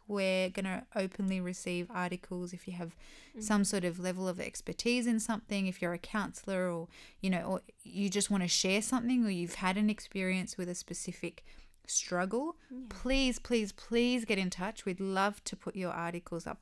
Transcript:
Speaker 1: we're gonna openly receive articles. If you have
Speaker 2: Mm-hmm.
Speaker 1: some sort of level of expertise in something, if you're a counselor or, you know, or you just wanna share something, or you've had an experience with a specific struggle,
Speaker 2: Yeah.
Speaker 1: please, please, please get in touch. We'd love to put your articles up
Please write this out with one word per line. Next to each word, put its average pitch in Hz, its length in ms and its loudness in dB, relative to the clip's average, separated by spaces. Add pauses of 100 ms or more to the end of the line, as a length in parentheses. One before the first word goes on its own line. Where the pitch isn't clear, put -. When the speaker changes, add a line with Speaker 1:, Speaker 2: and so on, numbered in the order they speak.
Speaker 1:
we're 185 440 2
gonna 190 440 -4
openly 190 460 0
receive 180 500 -2
articles. 180 640 -4
If 180 140 -12
you 185 80 -6
have 170 200 -8 (400)
Speaker 2:
Mm-hmm. 220 60 -12
Speaker 1:
some 208 240 4
sort 190 200 2
of 175 140 -2
level 185 300 -2
of 180 100 -2
expertise - 680 0
in 226 100 4
something, 208 480 -2
if 185 160 -4
you're 175 100 0
a 170 60 -4
counselor 190 720 -2
or, 170 160 -4 (340)
you 190 100 2
know, 180 120 2
or 190 200 -2 (200)
you 196 260 -2
just 196 220 2
wanna 185 160 4
share 190 360 4
something, 247 440 4
or 202 40 2
you've 175 260 -2
had 190 200 2
an 214 140 6
experience 185 680 -2
with 180 120 -4
a 180 60 -4
specific - 680 -8 (420)
struggle, 214 680 0 (140)
Speaker 2:
Yeah. 254 180 -10
Speaker 1:
please, 254 500 2
please, 220 340 0
please 240 520 2
get 208 140 2
in 185 120 2
touch. 196 340 -6
We'd 185 160 -2
love 196 440 2
to - 120 -8
put - 200 -8
your 180 160 -2
articles 170 540 -4
up - 160 -8